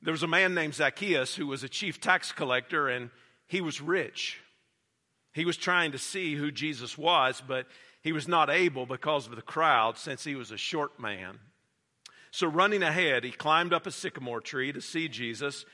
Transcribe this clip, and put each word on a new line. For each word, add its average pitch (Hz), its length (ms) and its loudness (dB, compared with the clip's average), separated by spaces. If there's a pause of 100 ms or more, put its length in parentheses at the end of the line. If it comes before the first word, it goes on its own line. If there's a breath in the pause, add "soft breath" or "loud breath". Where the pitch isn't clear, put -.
There 160 100 0
was 160 100 -2
a 170 60 0
man 185 260 4
named 156 200 0
Zacchaeus 147 640 2
who 147 100 -4
was 135 180 -6
a 131 40 -10
chief - 300 -6
tax 185 320 2
collector, 139 580 0
and 123 220 -4 (360 soft breath)
he 190 160 -2
was 151 180 -4
rich. 156 580 -2 (920)
He 165 140 -2
was 165 100 0
trying 175 360 2
to 135 60 -8
see 175 360 -4
who 147 180 -4
Jesus 127 460 -6
was, 147 420 4
but 131 260 -6 (360 loud breath)
he 160 100 -2
was 151 160 -2
not 160 220 4
able 156 340 2
because 131 420 -2
of 117 80 -14
the 113 80 -14
crowd, 123 540 4
since - 280 -10
he 147 100 -6
was 120 160 -10
a 107 80 -10
short 147 420 -4
man. 101 400 -8 (920 loud breath)
So - 160 0
running 185 360 4
ahead, 156 420 2
he 123 80 -6
climbed 165 400 4
up 180 140 2
a 185 40 -6
sycamore 127 520 -8
tree 135 300 -4
to 135 100 -8
see 165 260 -4
Jesus, 120 640 -6